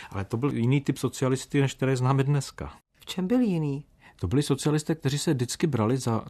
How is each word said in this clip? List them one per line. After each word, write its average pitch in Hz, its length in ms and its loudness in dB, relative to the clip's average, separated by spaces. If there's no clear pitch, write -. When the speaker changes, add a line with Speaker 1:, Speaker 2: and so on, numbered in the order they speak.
Speaker 1:
Ale 98 160 -4
to 113 120 -4
byl 131 160 0
jiný 123 280 2
typ 139 160 -2
socialisty, 131 640 0
než 135 120 2
které 131 240 0
známe 135 260 2
dneska. 135 500 -2
Speaker 2:
V - 60 -20
čem 185 220 -4
byl 247 120 2
jiný? 156 460 0
Speaker 1:
To - 80 -2
byli 127 160 2
socialisté, 151 520 0
kteří 139 220 -2
se 160 160 0
vždycky 123 340 -2
brali 123 300 2
za 120 320 0